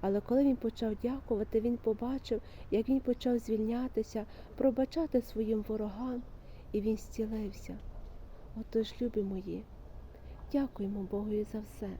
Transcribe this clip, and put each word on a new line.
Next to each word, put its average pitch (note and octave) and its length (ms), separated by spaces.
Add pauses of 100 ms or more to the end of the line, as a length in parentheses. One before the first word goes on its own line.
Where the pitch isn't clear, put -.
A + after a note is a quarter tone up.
Але G3 160
коли B3+ 220
він C4+ 120
почав A3+ 460
дякувати, A#3+ 600
він A#3+ 160
побачив, A#3 640 (300)
як G#3+ 180
він C4+ 100
почав B3 380
звільнятися, A3+ 880 (300)
пробачати C4 680
своїм A3 460
ворогам, G#3+ 540 (500)
і G#3+ 100
він A3 160
зцілився. G#3+ 800 (840)
Отож, A3+ 400
любі A3 200
мої, F#3+ 420 (880)
дякуємо G3+ 600
Богові G#3 400
за A3 80
все G#3+ 300 (100)